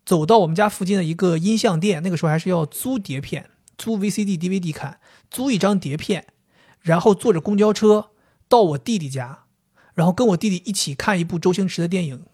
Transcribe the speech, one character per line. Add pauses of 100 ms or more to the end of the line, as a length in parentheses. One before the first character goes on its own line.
走
到
我
们
家
附
近
的
一
个
音
像
店，
那
个
时
候
还
是
要
租
碟
片、 (320)
租
V
C
D、
D
V
D
看， (320)
租
一
张
碟
片， (560)
然
后
坐
着
公
交
车 (360)
到
我
弟
弟
家， (560)
然
后
跟
我
弟
弟
一
起
看
一
部
周
星
驰
的
电
影， (120)